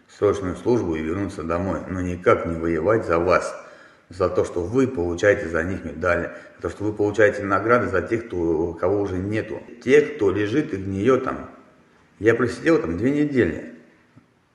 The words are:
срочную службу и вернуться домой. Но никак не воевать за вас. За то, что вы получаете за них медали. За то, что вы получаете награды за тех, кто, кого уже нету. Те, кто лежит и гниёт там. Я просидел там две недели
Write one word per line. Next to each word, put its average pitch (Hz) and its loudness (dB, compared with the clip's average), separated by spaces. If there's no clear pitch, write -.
срочную 92 0
службу 101 0
и 78 -4
вернуться 87 -6
домой. 85 -2
Но 92 -4
никак 90 0
не 82 -4
воевать 85 0
за 85 2
вас. 87 2
За 90 0
то, 101 2
что - -4
вы 120 2
получаете 87 0
за 82 -2
них 90 -6
медали. 82 -2
За - -10
то, 90 -4
что 101 -8
вы 104 -2
получаете 104 2
награды 101 2
за 90 0
тех, - -4
кто, 82 -2
кого 98 0
уже 92 -4
нету. 101 -6
Те, 139 6
кто 104 0
лежит 104 -2
и 98 -4
гниёт 98 0
там. - -8
Я 113 6
просидел 139 2
там 85 -4
две 113 0
недели 139 0